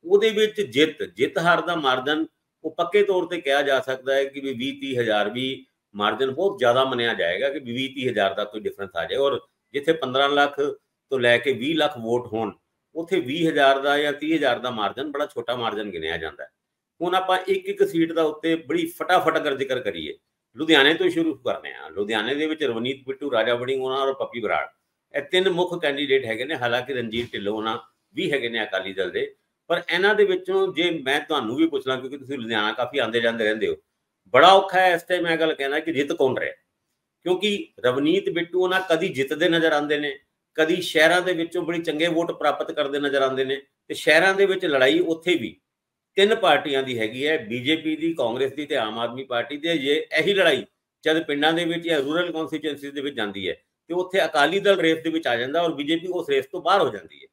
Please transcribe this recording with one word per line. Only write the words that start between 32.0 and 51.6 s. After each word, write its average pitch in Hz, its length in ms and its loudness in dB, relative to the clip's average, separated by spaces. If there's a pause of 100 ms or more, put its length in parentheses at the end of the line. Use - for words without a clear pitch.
ਤੁਸੀਂ 135 200 -10
ਲੁਧਿਆਣਾ 110 340 0
ਕਾਫੀ 123 260 -4
ਆਉਂਦੇ 117 220 0
ਜਾਂਦੇ 113 240 0
ਰਹਿੰਦੇ 107 240 0
ਹੋ, 82 80 -2 (520)
ਬੜਾ 160 240 8
ਔਖਾ 190 280 6
ਹੈ 185 140 6
ਇਸ 170 80 -4
time 170 240 -2
ਇਹ 165 120 0
ਗੱਲ 160 160 0
ਕਹਿਣਾ 139 260 -2
ਕਿ 160 120 -6
ਜਿੱਤ 147 200 -2
ਕੌਣ 123 260 2
ਰਿਹਾ, 76 140 -6 (720)
ਕਿਉਂਕਿ 185 440 -2 (180)
ਰਵਨੀਤ 147 460 2
ਬਿੱਟੂ 175 320 -2
ਉਹਨਾਂ 185 180 2 (100)
ਕਦੀ 165 180 2
ਜਿੱਤਦੇ 147 400 0
ਨਜ਼ਰ 160 240 4
ਆਉਂਦੇ 147 260 0
ਨੇ, 143 200 -6 (360)
ਕਦੀ 165 260 2
ਸ਼ਹਿਰਾਂ 165 420 4
ਦੇ 180 100 -2
ਵਿੱਚੋਂ 165 300 -4
ਬੜੀ 165 200 -4
ਚੰਗੇ 160 260 0
ਵੋਟ 165 240 0
ਪ੍ਰਾਪਤ 151 400 -2
ਕਰਦੇ 143 260 -2
ਨਜ਼ਰ 139 240 0
ਆਉਂਦੇ 131 220 0
ਨੇ, 139 180 -4 (260)
ਤੇ 151 60 -8
ਸ਼ਹਿਰਾਂ 165 400 4
ਦੇ 175 120 4
ਵਿੱਚ 185 200 -2
ਲੜਾਈ 143 320 4
ਉੱਥੇ 165 360 0
ਵੀ 110 260 -6 (560)
ਤਿੰਨ 208 180 4
ਪਾਰਟੀਆਂ 143 480 2
ਦੀ 127 160 -4
ਹੈਗੀ 123 280 -4
ਹੈ, 156 120 0
ਬੀਜੇਪੀ 139 580 -2
ਦੀ, 160 180 -2
ਕਾਂਗਰਸ 131 380 -2
ਦੀ 147 140 -10
ਤੇ 147 100 -4
ਆਮ 110 220 -4
ਆਦਮੀ 120 260 -6
ਪਾਰਟੀ 123 320 -4
ਦੀ। 160 220 -2
ਜੇ 139 160 0 (240)
ਇਹੀ 175 160 2
ਲੜਾਈ 180 300 4 (400)
ਜਦ 160 180 2
ਪਿੰਡਾਂ 151 300 0
ਦੇ 170 120 0